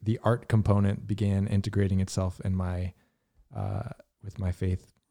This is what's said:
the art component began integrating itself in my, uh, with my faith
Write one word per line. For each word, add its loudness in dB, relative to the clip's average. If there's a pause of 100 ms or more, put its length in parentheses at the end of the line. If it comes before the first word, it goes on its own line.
the 0
art 2
component 2
began 0
integrating 2
itself -2
in 0
my, -4 (640)
uh, -4 (320)
with -14
my -2
faith -2 (200)